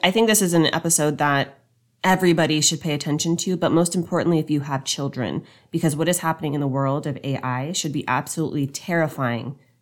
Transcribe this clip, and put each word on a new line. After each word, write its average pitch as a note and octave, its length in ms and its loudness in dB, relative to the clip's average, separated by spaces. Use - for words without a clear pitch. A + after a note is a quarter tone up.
I F#3 80 2
think A3 160 4
this G#3+ 120 4
is F3 140 2
an E3 120 6
episode D#3 520 2
that C#3+ 400 0
everybody E3+ 560 4
should D3+ 200 0
pay D#3 140 -2
attention D#3 440 -2
to, F#3 180 -4
but F3 160 0
most E3+ 240 2
importantly, E3+ 420 0
if D3+ 100 -2
you D3+ 120 0
have C#3 240 -4
children, B2+ 600 -4
because E3 240 2
what D#3 120 0
is F3 120 0
happening D#3+ 340 -4
in D3 60 -2
the C#3+ 80 -2
world C3+ 360 -2
of C#3+ 200 -6
A C3+ 140 -4
I B2+ 340 -6
should D#3+ 200 -6
be D3 140 -6
absolutely C#3+ 640 -2
terrifying C#3 880 -4